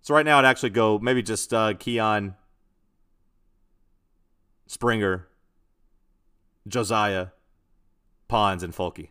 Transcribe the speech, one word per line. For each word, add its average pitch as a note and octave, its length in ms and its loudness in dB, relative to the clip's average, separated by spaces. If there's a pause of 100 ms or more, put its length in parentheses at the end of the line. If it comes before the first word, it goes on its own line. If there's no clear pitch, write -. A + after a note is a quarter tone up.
So D3 120 -4
right D3+ 120 4
now D3+ 120 4
I'd C3+ 80 6
actually B2 240 2
go G#2+ 300 2
maybe B2 240 0
just, A2 300 -6
uh, A2 200 0
Keon, G#2+ 600 -4 (2250)
Springer, G#2 640 -2 (1400)
Josiah, G#2 600 -2 (1000)
Pons, G2 360 0
and E2 100 -10
Fulke. E2+ 380 -8